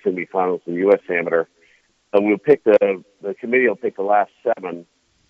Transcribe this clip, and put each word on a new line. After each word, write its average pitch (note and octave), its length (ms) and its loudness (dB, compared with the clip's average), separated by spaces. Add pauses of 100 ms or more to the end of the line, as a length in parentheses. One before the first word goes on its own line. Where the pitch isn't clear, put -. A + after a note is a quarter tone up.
semifinals F2+ 600 -4
in F2 80 -6
U F#2+ 160 2
S G2 80 4 (100)
Amateur. E2+ 360 -2 (680)
And G2+ 140 2
we'll G#2 100 2
pick - 260 2
the, G2+ 400 2 (180)
the G2 120 -8
committee B2 340 -2
will G2+ 80 -2
pick G#2 200 -8
the F#2+ 80 -6
last G2+ 280 0 (120)
seven F2+ 420 -6 (440)